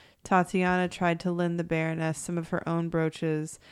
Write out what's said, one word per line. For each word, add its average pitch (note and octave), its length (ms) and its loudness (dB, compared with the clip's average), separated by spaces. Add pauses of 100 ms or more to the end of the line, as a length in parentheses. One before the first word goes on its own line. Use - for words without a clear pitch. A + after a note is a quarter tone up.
(240)
Tatiana F3+ 640 2
tried E3+ 320 0
to F3+ 120 -2
lend E3+ 280 0
the E3+ 60 -2
Baroness D#3+ 520 -2
some F3 200 -4
of E3 120 -6
her - 180 -2
own E3+ 220 0
brooches D#3+ 680 -2 (120)